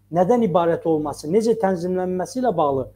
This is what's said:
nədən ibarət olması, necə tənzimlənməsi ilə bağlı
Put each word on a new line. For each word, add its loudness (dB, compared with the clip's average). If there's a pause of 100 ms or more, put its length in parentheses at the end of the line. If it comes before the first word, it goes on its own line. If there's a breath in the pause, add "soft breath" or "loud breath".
(140)
nədən 2
ibarət 0
olması, -2
necə 2
tənzimlənməsi -2
ilə 0
bağlı 0